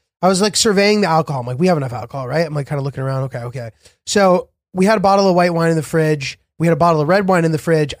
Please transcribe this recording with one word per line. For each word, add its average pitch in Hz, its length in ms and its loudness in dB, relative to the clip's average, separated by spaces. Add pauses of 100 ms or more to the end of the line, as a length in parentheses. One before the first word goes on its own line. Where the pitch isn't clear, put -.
(220)
I 175 60 4
was, 190 120 2
like, 208 160 -2
surveying 208 460 2
the 180 60 2
alcohol. 160 340 0
I'm 117 40 -12
like, 123 120 -6
"We 175 80 2
have 180 100 2
enough 131 160 -4
alcohol, 123 340 -10
right?" 156 200 -2
I'm, 151 80 -10
like, 143 140 -6
kinda 143 140 -6
looking 135 200 -8
around. 135 220 -4
Okay, 131 160 -10
okay. 117 300 -12 (360)
So 185 420 2 (240)
we 185 140 0
had 220 100 4
a 202 40 -2
bottle 196 280 4
of 180 80 4
white 175 160 2
wine 165 180 0
in 165 60 0
the 156 60 -2
fridge. 156 560 -2 (200)
We 160 80 0
had 170 60 4
a 156 40 2
bottle 165 260 2
of 143 60 0
red 190 200 2
wine 175 160 2
in 165 80 0
the 156 60 -2
fridge. 156 420 -2